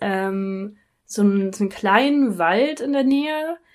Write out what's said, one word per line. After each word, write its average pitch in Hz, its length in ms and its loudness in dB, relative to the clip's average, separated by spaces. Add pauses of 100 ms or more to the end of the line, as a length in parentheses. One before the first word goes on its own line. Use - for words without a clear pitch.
ähm, 196 760 -4 (280)
so - 160 -6
einen, 196 320 2
so 208 100 -4
einen 196 60 0
kleinen 233 720 2
Wald 214 400 2
in 277 140 -4
der 277 100 0
Nähe 302 540 -2 (180)